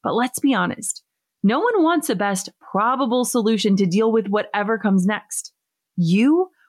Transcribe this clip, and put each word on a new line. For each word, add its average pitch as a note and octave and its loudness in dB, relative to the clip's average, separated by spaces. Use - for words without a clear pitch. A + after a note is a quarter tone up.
But - -4
let's A#3+ -4
be C4+ 0
honest, - -6
no A3+ 2
one A4 2
wants D#4 2
the A3+ -2
best G3 -4
probable B3 -2
solution G#3+ 0
to G3 2
deal G#3 2
with A3 0
whatever G#3 -2
comes G3 2
next. - -6
You A#3+ 2